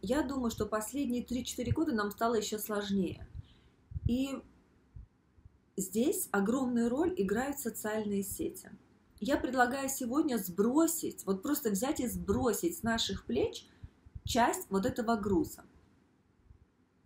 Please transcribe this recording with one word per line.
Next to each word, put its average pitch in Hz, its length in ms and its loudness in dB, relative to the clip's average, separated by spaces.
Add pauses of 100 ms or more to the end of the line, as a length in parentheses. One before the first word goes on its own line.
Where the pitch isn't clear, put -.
я 254 200 2
думаю, 262 300 0
что 214 140 -2
последние 240 560 -2
три-четыре 240 520 -4
года 311 180 2
нам 208 200 0
стало 233 240 2
ещё 208 220 -2
сложнее. 202 720 -2 (800)
И 262 340 0 (1300)
здесь 220 560 0
огромную 233 560 2
роль 311 300 2
играют 226 420 0
социальные 208 640 -2
сети. - 480 -6 (480)
Я 254 160 0
предлагаю 262 540 2
сегодня 262 480 0
сбросить, 233 880 2
вот 190 180 0
просто 277 280 0
взять 254 280 0
и 254 80 0
сбросить 196 720 0
с - 60 -8
наших 226 420 -2
плеч 330 420 -2 (560)
часть 254 460 2
вот 190 160 2
этого 233 320 0
груза. 202 480 0 (1400)